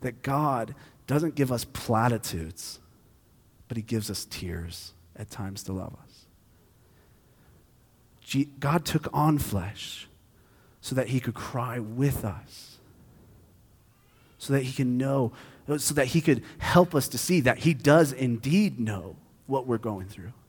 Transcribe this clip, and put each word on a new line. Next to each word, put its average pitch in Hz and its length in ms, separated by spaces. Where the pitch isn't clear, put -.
that 120 200
God 139 540
doesn't 202 260
give 127 180
us 120 140
platitudes, 110 1120
but 117 100
he 107 60
gives 110 280
us - 180
tears 85 640
at 104 160
times 98 320
to 95 100
love 90 300
us. - 240
Je-, 139 280
God 143 260
took - 260
on 147 280
flesh - 680
so - 120
that 127 140
he 131 120
could 120 140
cry 123 460
with 123 440
us, - 520
so - 140
that 135 100
he 127 80
can 127 280
know, 135 320
so 143 180
that 139 120
he 160 140
could 139 220
help 175 340
us 143 140
to 123 100
see 175 240
that 120 180
he 160 140
does 139 400
indeed 131 680
know 101 360
what 135 180
we're 120 140
going 107 280
through. 98 240